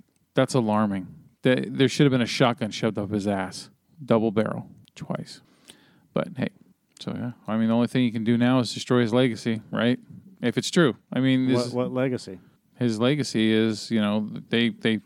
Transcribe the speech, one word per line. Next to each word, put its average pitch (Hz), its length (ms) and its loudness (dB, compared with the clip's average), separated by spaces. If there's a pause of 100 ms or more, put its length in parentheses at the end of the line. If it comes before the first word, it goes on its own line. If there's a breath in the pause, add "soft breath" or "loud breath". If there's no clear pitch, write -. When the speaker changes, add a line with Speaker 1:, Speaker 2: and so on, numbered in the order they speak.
(340)
Speaker 1:
that's 131 200 2
alarming. 107 540 0 (340)
That, 131 360 0
there 127 100 4
should - 160 4
have 139 80 6
been 127 80 2
a 113 60 0
shotgun 117 440 0
shoved 107 280 -2
up 101 120 -6
his 101 160 -2
ass. 95 440 -4 (340)
Double 113 260 2
barrel. 110 380 -2 (260)
Twice. - 460 -10 (720 soft breath)
But, - 240 -2
hey. - 140 -4 (500)
So, 117 160 -10
yeah. 117 160 -8 (160)
I 110 80 -2
mean, 113 120 2
the 113 60 2
only 120 140 2
thing 127 160 0
you 113 80 0
can 113 100 -4
do 117 140 2
now 123 240 4
is 110 120 -4
destroy - 280 0
his 110 120 2
legacy, 117 580 0
right? 117 280 0 (440)
If 120 160 -2
it's - 120 -4
true. 151 260 4 (160)
I 127 80 -2
mean, 131 280 2
this 127 80 2
Speaker 2:
What, 120 100 2
Speaker 1:
is 117 60 -8
Speaker 2:
what 123 200 -4
legacy? 127 460 -4 (360)
Speaker 1:
His 113 260 -2
legacy 120 500 2
is, 110 400 2
you 113 100 0
know, 104 280 0 (220)
they, 117 180 2
they 110 380 -2